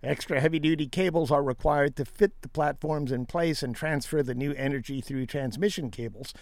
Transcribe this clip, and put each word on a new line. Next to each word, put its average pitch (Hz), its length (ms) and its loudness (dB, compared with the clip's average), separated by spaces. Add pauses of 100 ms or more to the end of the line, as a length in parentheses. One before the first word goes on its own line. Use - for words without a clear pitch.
Extra 147 360 0
heavy-duty 156 500 4
cables 165 420 2
are 143 100 6
required 143 540 2
to 139 100 -2
fit - 380 2
the - 40 -10
platforms 147 640 -2
in 127 140 -2
place 170 380 0
and 123 120 -2
transfer 156 460 0
the 127 140 0
new 139 180 -2
energy 135 480 -2
through 131 240 -4
transmission 143 640 -2
cables. 117 420 -8 (100)